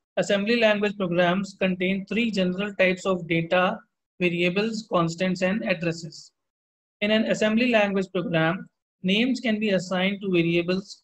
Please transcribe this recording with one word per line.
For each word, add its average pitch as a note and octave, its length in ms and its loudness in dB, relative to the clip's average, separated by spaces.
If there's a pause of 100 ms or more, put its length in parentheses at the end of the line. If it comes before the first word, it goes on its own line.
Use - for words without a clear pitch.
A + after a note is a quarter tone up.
(160)
assembly G3+ 420 0
language G#3 380 2
programs F3+ 640 0
contain F#3+ 460 0
three A3+ 240 -2
general F#3+ 460 -2
types F#3 280 2
of F3+ 240 -2
data F3+ 500 0 (420)
variables, F3+ 720 -2
constants, F3+ 500 0
and G3 260 0
addresses. E3 640 -6 (680)
In G#3 100 0
an A3 160 2
assembly A3 440 2
language G3 420 2
program, E3+ 540 0 (360)
names A3 380 0
can G#3+ 200 -2
be G#3+ 100 0
assigned F#3+ 520 -2
to G3 80 -4
variables, E3+ 720 0